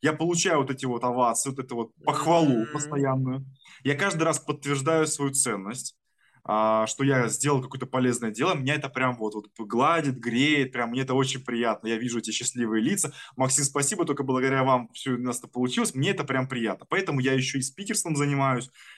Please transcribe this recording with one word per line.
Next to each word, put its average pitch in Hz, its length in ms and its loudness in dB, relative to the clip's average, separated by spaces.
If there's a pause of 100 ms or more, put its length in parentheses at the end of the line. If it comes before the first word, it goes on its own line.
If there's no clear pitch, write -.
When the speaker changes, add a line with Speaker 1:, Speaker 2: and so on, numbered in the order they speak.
Speaker 1:
я 151 120 2
получаю 170 460 2
вот 135 120 0
эти 131 140 -6
вот 120 180 -2
овации, 123 480 2
вот 135 80 -8
эту 123 160 -8
вот 117 160 -4 (140)
похвалу 147 600 4
Speaker 2:
Мгм. - 0 -
Speaker 1:
постоянную. 135 800 -2 (380)
Я 143 120 2
каждый 175 280 0
раз 160 160 2
подтверждаю 147 680 0
свою 139 260 -2
ценность, 113 640 -4 (480)
а, 110 420 2
что - 180 -4
я 127 240 4
сделал 135 340 0
какое-то - 240 -8
полезное 120 440 0
дело. 151 240 0
Меня 143 200 -2
это 143 140 -6
прям 127 280 -2
вот, 110 180 -4
вот 104 120 -8 (120)
гладит, 127 600 0
греет, 127 540 2
прям 120 180 -2
мне 127 120 -2
это 131 120 0
очень 135 300 0
приятно. 117 440 -2
Я 113 80 0
вижу 117 220 -4
эти 110 120 -4
счастливые 110 520 -2
лица. 156 300 0 (240)
"Максим, 131 280 0
спасибо, 151 400 -2
только 143 180 -2
благодаря 131 420 0
вам 127 280 2
всё 131 220 -4
у 120 40 -2
нас 123 200 -4
это - 100 -14
получилось". 127 460 -2
Мне 147 160 2
это 190 140 -4
прям 131 240 0
приятно. 113 400 -4
Поэтому 160 320 0
я 131 120 2
ещё 131 260 0
и 127 40 -2
спикерством - 540 -4
занимаюсь, 135 520 0 (280)